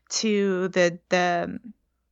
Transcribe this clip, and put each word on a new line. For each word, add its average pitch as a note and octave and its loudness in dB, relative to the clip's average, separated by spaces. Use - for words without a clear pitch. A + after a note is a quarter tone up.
to G3 0
the, F3 2
the, F3 0